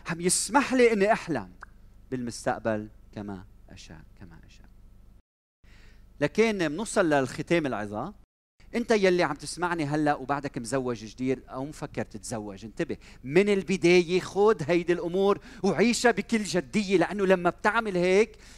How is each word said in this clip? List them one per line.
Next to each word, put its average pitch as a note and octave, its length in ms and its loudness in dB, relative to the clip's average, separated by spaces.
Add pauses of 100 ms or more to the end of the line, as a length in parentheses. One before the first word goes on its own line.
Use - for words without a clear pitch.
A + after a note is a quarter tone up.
عم E3+ 120 -6
يسمح G#3+ 540 0
لي A#3+ 180 6
إني G#3 200 2
أحلم A#2+ 380 -4 (600)
بالمستقبل A2+ 800 -4 (240)
كما G2+ 320 -10 (260)
أشاء، E2+ 320 -20 (180)
كما E2+ 260 -20
أشاء. - 220 -20 (1500)
لكن F#3 520 2
منوصل F#3+ 380 0
للختام D3 560 0
العظة. G#2+ 480 -6 (600)
أنت A#3 160 -2
يلي F#3 320 4
عم D3+ 140 -2
تسمعني E3 480 -4
هلأ D3+ 300 0
وبعدك C3+ 440 -6
مزوج A#2+ 460 -4
جديد B2+ 440 -4
أو C3 160 -10
مفكر - 380 -10
تتزوج، G#2 640 -10
انتبه، A2+ 320 -6 (280)
من E3 240 4
البداية F3+ 720 2
خود G#3 420 2
هيدي E3+ 300 0
الأمور F#3 480 0 (220)
وعيشها G3 480 2
بكل G#3+ 320 -2
جدية، F#3 560 0
لأنه F3+ 280 0
لما F3+ 240 4
بتعمل G#3 460 -2
هيك F#3 400 2 (220)